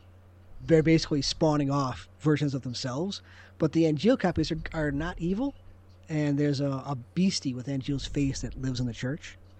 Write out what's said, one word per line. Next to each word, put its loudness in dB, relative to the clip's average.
they're 8
basically 4
spawning 2
off -2
versions 2
of -6
themselves. -6
But 2
the 4
Angeal 4
copies 0
are, -4
are -2
not -4
evil, -2
and 0
there's 2
a, 0
a -6
beastie 0
with -10
Angeal's -4
face -2
that -8
lives -4
in -2
the -4
church -8